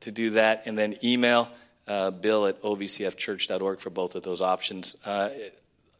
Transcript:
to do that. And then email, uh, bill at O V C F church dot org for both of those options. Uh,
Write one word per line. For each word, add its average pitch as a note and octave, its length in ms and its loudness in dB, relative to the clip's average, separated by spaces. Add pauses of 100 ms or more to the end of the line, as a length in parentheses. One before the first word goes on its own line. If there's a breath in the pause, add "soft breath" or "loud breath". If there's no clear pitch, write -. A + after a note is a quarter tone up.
to A#2 100 -10
do A2+ 200 0
that. A2 360 4
And A2 100 -6
then G#2+ 280 0
email, A#2+ 440 4 (380 loud breath)
uh, G2 240 0
bill G#2 360 2
at F#2+ 180 0
O G#2 100 0
V G2 140 -6
C G2+ 160 -2
F F#2 120 -4
church - 300 -4
dot F#2+ 160 -2
org F#2+ 160 -2
for - 120 -10
both F2+ 260 -4
of F2+ 80 -8
those F2+ 180 -2
options. F#2 600 0
Uh, G2+ 260 -2 (680)